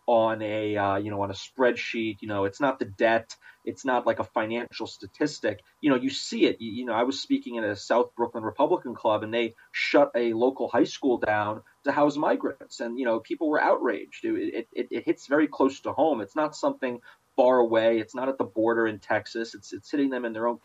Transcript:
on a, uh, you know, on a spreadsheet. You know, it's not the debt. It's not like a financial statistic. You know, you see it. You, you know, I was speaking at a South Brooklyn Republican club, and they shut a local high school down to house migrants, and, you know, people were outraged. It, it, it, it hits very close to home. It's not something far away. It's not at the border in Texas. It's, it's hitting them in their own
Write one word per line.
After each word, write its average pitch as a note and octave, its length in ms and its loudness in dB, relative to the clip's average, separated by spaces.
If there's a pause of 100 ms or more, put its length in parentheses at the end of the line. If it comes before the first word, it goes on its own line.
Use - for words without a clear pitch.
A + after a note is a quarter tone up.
on A2+ 360 2
a, G#2+ 360 -2
uh, G2 180 2
you G#2 160 -4
know, G2+ 120 -4
on G2 80 -4
a - 20 -8
spreadsheet. A2+ 880 -2
You A2 80 -8
know, G2+ 160 0
it's G2 160 -4
not C3+ 180 0
the A#2+ 60 -4
debt. A2+ 500 0 (300)
It's - 180 -8
not B2 240 0
like A2+ 120 2
a G#2+ 40 0
financial A2+ 640 -4
statistic. - 720 -4 (220)
You D3+ 80 2
know, C3 80 6
you C3 120 -2
see G#3 360 0
it. A2 160 2
You, A2+ 100 -8
you B2 140 -6
know, A#2 80 -2
I A2+ 100 2
was C3+ 160 -2
speaking C3 380 -4
at A2+ 80 -2
a G2+ 100 -2
South A#2 400 0
Brooklyn A#2 300 -4
Republican D3 500 0
club, G#2+ 280 0
and A2 100 -6
they A#2 220 -2 (180)
shut - 420 4
a A#2+ 160 2
local A#2 380 0
high B2 160 4
school B2 320 0
down A2 440 0 (220)
to C#3 80 -2
house D3 240 4
migrants, - 640 -2
and, A#2 180 -6
you C3+ 60 -4
know, A2+ 160 0
people D#3+ 300 -4
were D3+ 120 2
outraged. - 640 0
It, - 60 -2 (240)
it, - 180 -6
it, A#2+ 200 -6
it A#2 120 -6
hits - 240 -4
very D3 200 2
close C3+ 340 0
to - 100 -6
home. C3+ 300 0
It's - 160 -10
not G#3+ 180 -2
something B2+ 460 -4 (340)
far B2+ 240 6
away. A2+ 400 4
It's G#2+ 160 -6
not B2+ 140 -2
at C3+ 80 -2
the - 80 -2
border A2+ 420 2
in G#2 120 -4
Texas. A2+ 540 -4
It's, G2+ 200 -18
it's - 180 -14
hitting C#3+ 180 2
them B2+ 140 -4
in A#2 80 -4
their A2+ 160 -2
own A#2 180 -2